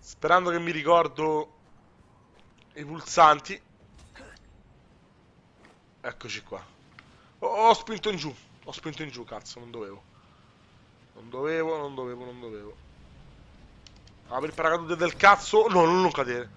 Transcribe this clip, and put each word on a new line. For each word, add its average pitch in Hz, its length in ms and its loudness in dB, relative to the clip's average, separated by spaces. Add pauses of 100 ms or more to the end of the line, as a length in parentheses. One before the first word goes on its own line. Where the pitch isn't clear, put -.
Sperando 175 440 2
che 170 100 -2
mi 170 100 -6
ricordo 156 800 0 (1200)
i 147 100 -16
pulsanti. 156 760 4 (2500)
Eccoci 113 440 -12
qua. 95 200 -14 (760)
Ho, 196 80 -6
ho 220 260 4
spinto 214 340 -6
in 202 80 -4
giù. 147 160 -10 (340)
Ho 160 40 -16
spinto 143 320 -12
in 151 60 -12
giù, 123 160 -16
cazzo, 104 340 -18
non 120 140 -20
dovevo. 101 320 -14 (1120)
Non 110 140 -20
dovevo, 160 480 -4
non 143 200 -10
dovevo, 123 280 -10
non 123 140 -16
dovevo. 107 380 -16 (1500)
Apri 131 180 -8
il 151 80 -10
paracadute 165 400 0
del 170 220 -2
cazzo. 202 500 6
No, 180 180 6
non, 175 160 4
non 180 120 2
cadere. 123 440 -4